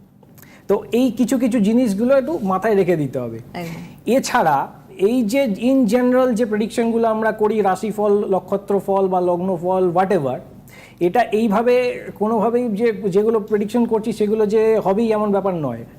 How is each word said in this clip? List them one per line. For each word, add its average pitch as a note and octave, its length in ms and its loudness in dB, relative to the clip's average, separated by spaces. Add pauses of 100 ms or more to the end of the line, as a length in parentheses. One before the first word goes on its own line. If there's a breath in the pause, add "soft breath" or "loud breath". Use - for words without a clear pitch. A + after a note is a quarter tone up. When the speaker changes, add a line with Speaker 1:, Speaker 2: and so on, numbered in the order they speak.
(680 loud breath)
Speaker 1:
তো G3+ 240 0
এই B3 180 2
কিছু B3+ 280 0
কিছু A#3 220 0
জিনিসগুলো A3+ 560 2
একটু C#4 260 0
মাথায় F#3+ 320 0
রেখে F3+ 220 2
দিতে C#3 220 -4
হবে। A#2 200 -8 (160)
Speaker 2:
একদম। E3+ 580 -8
Speaker 1:
এছাড়া F3+ 680 0 (140)
এই A#3+ 260 2
যে B3+ 220 2 (180)
in C4 260 2
general B3 440 2
যে A3+ 140 0
প্রেডিকশনগুলো A3+ 600 0
আমরা A3 240 0
করি, G#3+ 300 0
রাশিফল, G#3 680 0
নক্ষত্রফল G3 760 -2
বা F#3 120 0
লগ্নফল, F3+ 720 0
whatever, F3 440 0 (600 loud breath)
এটা F3 220 2
এইভাবে A#3 800 0 (100)
কোনোভাবেই A3+ 540 0
যে, A3 240 0
যেগুলো G#3 480 0
প্রেডিকশন G#3+ 460 -2
করছি A3+ 260 -2
সেগুলো G#3+ 340 0
যে A3 380 2
হবেই G#3+ 280 2
এমন G#3+ 180 0
ব্যাপার G3 240 0
নয়। B2 300 -6 (140)